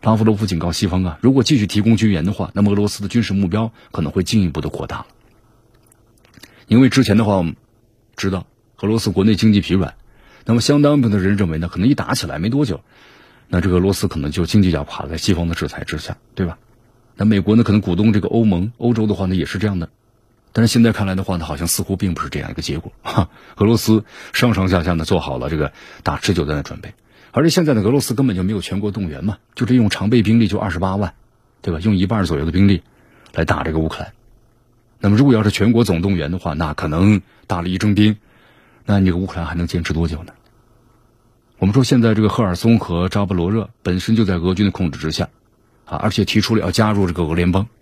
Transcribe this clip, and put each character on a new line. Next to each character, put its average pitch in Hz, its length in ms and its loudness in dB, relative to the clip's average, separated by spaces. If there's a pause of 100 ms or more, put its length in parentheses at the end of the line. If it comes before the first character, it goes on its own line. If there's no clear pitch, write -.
拉 107 140 2
夫 107 80 0
罗 110 100 4
夫 107 120 -2
警 90 120 -2
告 85 140 -4
西 - 140 -2
方 92 180 0
啊， 85 160 -6
如 135 140 4
果 135 80 4
继 143 160 2
续 104 80 0
提 104 160 -2
供 113 160 4
军 107 120 2
援 82 140 0
的 98 80 -2
话， 87 220 -6
那 101 80 0
么 101 100 2
俄 - 20 2
罗 101 140 0
斯 - 140 -8
的 98 60 -6
军 117 140 0
事 98 120 -4
目 98 140 0
标 107 220 -2 (220)
可 - 80 -6
能 76 100 -4
会 92 120 -2
进 104 200 0
一 87 60 0
步 76 140 -6
的 - 80 -4
扩 - 160 -10
大 - 140 -10
了。 - 60 -16 (1600)
因 113 140 4
为 131 80 6
之 131 160 2
前 104 140 4
的 113 60 2
话， 101 120 2
我 92 60 2
们 82 120 -4 (640)
知 98 140 -4
道 92 160 -6 (320)
俄 - 80 -4
罗 110 120 0
斯 107 120 -2
国 95 140 2
内 110 100 6
经 110 180 4
济 101 80 4
疲 87 140 -2
软， 90 220 -2 (500)
那 113 80 2
么 117 80 2
相 147 180 2
当 147 220 4
部 113 80 2
分 101 80 0
的 92 40 0
人 98 140 2
认 98 140 0
为 80 80 -4
呢， 85 100 -4
可 - 100 -10
能 95 80 2
一 143 80 4
打 - 200 -4
起 - 120 -6
来 80 120 -8
没 82 100 -2
多 139 160 0
久， 95 160 -6 (680)
那 90 120 0
这 98 80 0
个 90 80 2
俄 - 20 4
罗 95 140 2
斯 92 160 -4
可 - 100 -6
能 73 120 -4
就 87 160 -4
经 104 160 4
济 92 80 4
要 73 140 -2
垮 - 200 -12
在 76 140 -8
西 92 160 0
方 85 140 -2
的 82 60 -2
制 76 140 -6
裁 - 160 -12
之 78 140 -10
下， - 180 -12 (180)
对 95 120 -4
吧？ 80 100 -8 (600)
那 101 100 0
美 104 140 4
国 104 140 2
呢， 117 80 6
可 - 80 2
能 104 120 4
鼓 87 120 -2
动 104 200 2
这 101 80 2
个 - 60 -4
欧 117 160 2
盟、 98 340 0
欧 120 160 0
洲 110 120 0
的 104 60 0
话 95 140 -2
呢， 92 80 -2
也 85 100 0
是 - 140 -8
这 104 80 -2
样 98 120 -2
的。 82 120 -6 (640)
但 113 140 2
是 110 60 2
现 120 100 4
在 113 100 6
看 104 140 -2
来 95 80 -2
的 95 100 -4
话 95 120 -4
呢， 82 80 -6
好 73 140 -8
像 87 100 -4
似 - 140 -2
乎 98 120 -4
并 90 200 -2
不 - 80 -6
是 - 80 -8
这 71 100 -6
样 69 100 -8
一 - 40 -12
个 - 80 -8
结 69 160 -6
果。 - 120 -12 (120)
哈， - 260 -2 (280)
俄 104 100 2
罗 117 100 4
斯 110 300 2 (260)
上 117 220 2
上 95 160 0
下 90 120 2
下 87 120 0
呢， 80 100 -2
做 90 160 0
好 67 160 -8
了 65 140 -6
这 78 80 -4
个 71 160 -2 (280)
打 76 140 -4
持 - 160 -2
久 82 140 0
战 73 100 -4
的 71 60 -6
准 - 180 -14
备。 - 140 -18 (380)
而 139 120 0
且 165 60 4
现 180 140 2
在 147 100 2
呢， 107 80 2
俄 104 100 2
罗 139 80 2
斯 - 140 -4
根 135 120 2
本 107 80 0
就 92 80 -2
没 95 80 0
有 104 100 -4
全 95 200 -6
国 104 100 -4
动 98 180 -6
员 71 160 -10
嘛， 98 140 -4 (160)
就 127 100 -2
这 123 120 2
用 113 120 4
常 98 220 -2
备 123 100 4
兵 110 200 4
力 107 80 2
就 101 100 -2
二 104 100 -4
十 90 120 -4
八 95 160 -2
万， 101 180 -4 (480)
对 90 100 -4
吧？ 80 60 -4
用 101 180 0
一 90 80 2
半 101 200 0
左 80 160 -2
右 76 40 -4
的 80 60 -2
兵 92 160 4
力 95 160 2 (520)
来 82 100 -2
打 78 180 -2
这 78 100 -4
个 80 60 -2
乌 80 80 0
克 - 140 -8
兰。 - 120 -12 (840)
那 101 120 0
么 104 60 4
如 131 80 4
果 139 80 4
要 110 120 2
是 104 80 2
全 101 180 0
国 117 140 4
总 85 180 0
动 98 140 0
员 78 160 -4
的 92 80 -6
话， 80 140 -6
那 76 200 -4
可 - 140 -6
能 92 340 2 (240)
大 90 160 -4
力 92 160 -4
征 104 160 0
兵， 104 220 4 (680)
那 101 140 0
你 95 80 4
这 92 60 2
个 85 60 -2
乌 95 80 -4
克 - 100 -10
兰 85 100 -6
还 80 80 -10
能 87 140 -4
坚 87 160 -4
持 - 80 -6
多 82 160 -2
久 78 160 -8
呢？ - 80 -20 (1300)
我 92 80 0
们 101 60 2
说 127 120 4
现 123 180 4
在 113 120 4
这 110 80 2
个 107 60 4
赫 120 140 0
尔 92 140 0
松 117 240 4
和 87 280 -2
扎 101 180 0
波 92 100 -2
罗 85 120 0
热 107 220 -2 (140)
本 90 160 0
身 113 160 0
就 113 80 4
在 92 100 0
俄 87 200 0
军 101 120 2
的 92 60 2
控 87 180 -2
制 65 80 -12
之 80 140 -6
下， - 160 -4 (560)
啊， - 140 -10
而 110 120 0
且 101 140 0
提 107 160 0
出 110 160 0
了 104 60 0
要 90 100 -4
加 107 180 2
入 101 160 0
这 85 60 -2
个 87 100 -4
俄 80 140 -2
联 87 160 2
邦。 98 160 0 (140)